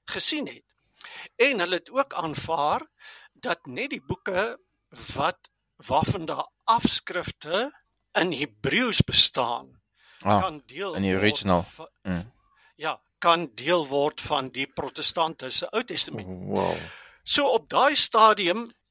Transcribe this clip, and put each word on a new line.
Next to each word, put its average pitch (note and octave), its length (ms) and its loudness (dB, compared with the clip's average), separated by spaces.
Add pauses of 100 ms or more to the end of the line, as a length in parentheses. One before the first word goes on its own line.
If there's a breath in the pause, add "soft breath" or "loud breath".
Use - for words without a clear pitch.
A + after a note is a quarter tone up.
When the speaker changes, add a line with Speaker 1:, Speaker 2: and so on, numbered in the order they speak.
Speaker 1:
gesien - 440 0
het. A#2 140 -16 (760 loud breath)
En B3 220 4
hulle F3 180 0
het - 140 -12
ook A#3 220 -2
aanvaar D#3+ 680 -2 (500 loud breath)
dat - 360 -6
net C3+ 240 -6
die C4 100 -8
boeke G3 560 -4 (560)
wat, D#3 360 -2 (380)
waarvan E3+ 380 0
daar D3+ 220 -6 (140)
afskrifte F#3+ 1080 0 (440)
in F3+ 160 2
Hebreëus D#3 720 -2
bestaan, - 760 0 (420 soft breath)
Speaker 2:
Ah, G2+ 200 4
Speaker 1:
kan D#3+ 240 -2
deel F3+ 300 -8
Speaker 2:
in G2 80 -2
die G2 80 2
Speaker 1:
word F#2+ 120 2
Speaker 2:
original. G2+ 400 2
Speaker 1:
va-, - 260 -18 (140)
Speaker 2:
Mm. F#2 280 -6 (480 soft breath)
Speaker 1:
ja, D3+ 140 -4 (260)
kan E3+ 360 2
deel D3+ 320 2
word C#3+ 340 0
van C3+ 280 -2
die C3+ 180 -6
protestante D#3 840 -4
se F3 220 -4
Ou A3+ 120 -2
Testament. A2+ 440 -2
Speaker 3:
Wow. F#2 500 -2 (460 loud breath)
Speaker 1:
So D4 220 2
op A3+ 240 2
daai C#4 260 4
stadium G#3+ 760 4 (200)